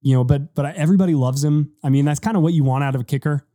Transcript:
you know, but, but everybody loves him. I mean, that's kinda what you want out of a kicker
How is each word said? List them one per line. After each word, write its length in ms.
you 120
know, 80
but, 320
but 120
everybody 380
loves 280
him. 300
I 60
mean, 160
that's 160
kinda 200
what 120
you 100
want 220
out 100
of 60
a 40
kicker 500